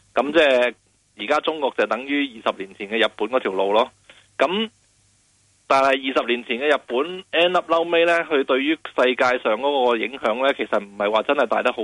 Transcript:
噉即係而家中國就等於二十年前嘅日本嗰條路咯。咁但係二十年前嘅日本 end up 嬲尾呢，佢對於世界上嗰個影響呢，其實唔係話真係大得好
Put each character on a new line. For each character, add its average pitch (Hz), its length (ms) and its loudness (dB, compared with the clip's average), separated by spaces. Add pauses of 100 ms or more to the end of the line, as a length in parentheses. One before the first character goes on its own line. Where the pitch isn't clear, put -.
(140)
噉 135 180 0
即 160 60 2
係 127 360 4 (440)
而 104 80 -10
家 147 140 0
中 156 200 -4
國 131 160 -2
就 110 100 2
等 113 200 -4
於 139 340 -4
二 110 120 -2
十 104 60 -14
年 95 180 -12
前 101 120 -10
嘅 107 80 -4
日 107 200 2
本 107 120 -4
嗰 127 120 -2
條 107 120 -2
路 95 200 0
咯。 120 180 2 (480)
咁 202 320 -2 (960)
但 135 160 2
係 135 40 4
二 135 340 0
十 127 60 -2
年 120 180 -2
前 120 140 -6
嘅 139 100 -4
日 139 180 2
本 170 460 -4
end 175 220 2
up 165 180 -2
嬲 170 160 2
尾 170 160 2
呢， 170 200 2
佢 151 200 0
對 131 180 0
於 151 120 0
世 - 300 -2 (120)
界 131 80 2 (180)
上 110 160 0
嗰 135 280 0
個 120 100 4
影 113 220 -6
響 123 280 -2
呢， 143 80 4
其 120 120 -6
實 113 120 -2
唔 101 200 -8
係 104 120 0
話 110 120 2
真 143 140 0
係 131 100 2
大 110 160 0
得 120 100 0
好 - 120 -10